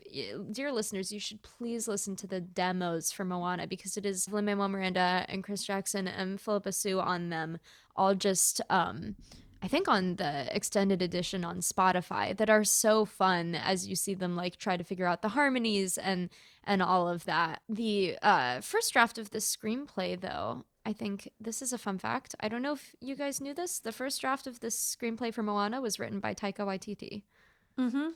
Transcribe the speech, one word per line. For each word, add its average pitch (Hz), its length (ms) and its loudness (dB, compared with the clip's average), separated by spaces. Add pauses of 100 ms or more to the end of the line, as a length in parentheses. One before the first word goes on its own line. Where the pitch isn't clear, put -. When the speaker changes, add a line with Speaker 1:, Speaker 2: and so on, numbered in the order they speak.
Speaker 1:
y-, 107 260 -8 (160)
dear 277 200 -4
listeners, 202 400 -2
you 208 80 -8
should 208 240 -10
please 233 460 -6
listen 202 260 -4
to 190 120 -10
the 185 120 -4
demos 180 720 -2
for 196 140 -4
Moana, 180 420 -2
because 190 300 -8
it 196 80 -4
is 190 240 -2
Lin-Manuel 202 400 2
Miranda 185 580 2
and 190 160 -6
Chris 202 220 -6
Jackson 196 420 -2
and 190 320 -4
Phillipa 202 320 -2
Soo 185 300 0
on 175 260 0
them, 165 320 -4 (380)
all 190 180 6
just, - 540 2
um, 185 480 0 (440)
I 185 60 -4
think 339 220 2
on 185 260 4
the 143 400 -2
extended 196 460 2
edition 180 420 -2
on 175 160 -6
Spotify 185 800 2
that 214 120 4
are 214 140 8
so 214 400 6
fun 175 520 2
as 190 320 0
you 190 80 -4
see 196 180 -2
them, 180 240 -2
like, 180 200 -2
try 185 200 0
to 175 80 -4
figure 185 200 -2
out 175 160 2
the 214 80 0
harmonies 226 680 2
and, 180 320 0 (340)
and 196 180 2
all 180 280 4
of 175 160 -4
that. 160 420 0
The, 208 540 0
uh, 131 400 6
first - 320 0
draft 233 240 6
of 220 140 -10
this - 220 -2
screenplay, 208 640 -4
though, - 440 -4 (220)
I 220 80 -2
think 202 360 -6 (120)
this 226 200 -8
is 262 120 -4
a 240 40 -2
fun 196 200 -4
fact. - 420 -4
I 214 80 -2
don't 233 140 -4
know 285 120 0
if - 280 -10
you 262 160 -8
guys 277 240 -4
knew 277 120 -6
this. 349 260 -4
The 226 120 -6
first 262 300 -4
draft 269 260 -2
of 240 140 -12
this - 340 -2
screenplay 226 380 -4
for 226 100 -2
Moana 208 380 0
was 214 180 -2
written 190 220 -4
by 214 120 -2
Taika 196 320 -4
Waititi. - 580 -6 (540)
Speaker 2:
Mm-hmm. 262 380 2